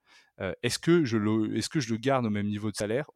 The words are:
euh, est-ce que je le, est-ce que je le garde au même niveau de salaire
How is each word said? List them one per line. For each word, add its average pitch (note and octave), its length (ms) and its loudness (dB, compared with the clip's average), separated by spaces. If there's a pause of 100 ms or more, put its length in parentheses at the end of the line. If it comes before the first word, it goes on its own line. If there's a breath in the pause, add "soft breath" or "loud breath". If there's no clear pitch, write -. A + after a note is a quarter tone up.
(420 soft breath)
euh, F#2 120 -4 (100)
est-ce - 160 -2
que E3 260 4
je A2+ 120 0
le, G#2+ 400 2
est-ce A2 120 -2
que E3 100 -2
je A2+ 120 -2
le A2 60 0
garde B2+ 280 0
au G#2+ 40 0
même G#2 180 -2
niveau G#2 240 -4
de - 40 -8
salaire A2 400 -2